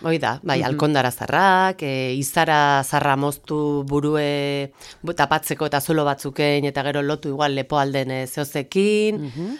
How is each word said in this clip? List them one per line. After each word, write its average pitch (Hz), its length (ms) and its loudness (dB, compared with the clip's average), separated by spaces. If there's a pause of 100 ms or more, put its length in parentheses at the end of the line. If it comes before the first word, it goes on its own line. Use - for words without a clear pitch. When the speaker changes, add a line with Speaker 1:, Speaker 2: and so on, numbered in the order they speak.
Speaker 1:
Hoi 160 160 0
da, 123 240 -2
bai, 135 160 0
Speaker 2:
Mhm. - 100 0
Speaker 1:
alkondara 147 420 2
zarrak, 185 720 2
e, 131 300 -2
izara 143 720 4
zarra 143 320 2
moztu 147 720 -2
burue 143 840 0 (300)
bu-, 170 140 -6
tapatzeko 151 500 0
eta 143 160 0
zulo 156 240 0
batzukein, 143 600 0
eta 139 160 -2
gero 143 180 -2
lotu 147 300 -4
igual 143 240 0
lepoalden, 135 560 0
e, 131 160 -4
zeozekin, 196 880 0
Speaker 2:
Mhm. 151 320 -8 (120)